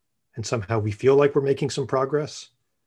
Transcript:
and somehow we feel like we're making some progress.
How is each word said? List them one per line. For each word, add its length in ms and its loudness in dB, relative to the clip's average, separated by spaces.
and 100 -8
somehow 340 -2
we 120 -2
feel 240 4
like 200 4
we're 60 2
making 280 0
some 160 -4
progress. 640 -4